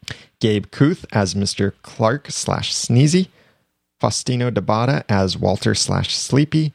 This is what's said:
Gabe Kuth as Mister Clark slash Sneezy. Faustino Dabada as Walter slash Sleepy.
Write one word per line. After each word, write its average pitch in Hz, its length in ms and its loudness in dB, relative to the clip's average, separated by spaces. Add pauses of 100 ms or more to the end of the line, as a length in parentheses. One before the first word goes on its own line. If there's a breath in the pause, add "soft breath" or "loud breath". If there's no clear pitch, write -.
(380 loud breath)
Gabe 107 280 0
Kuth - 460 0
as 98 220 0
Mister 98 360 -2 (120)
Clark 123 480 -2
slash - 440 -4
Sneezy. 151 540 2 (760)
Faustino 123 480 -2
Dabada 110 580 0
as 95 300 2
Walter 104 360 0
slash 95 400 -2
Sleepy. 151 600 0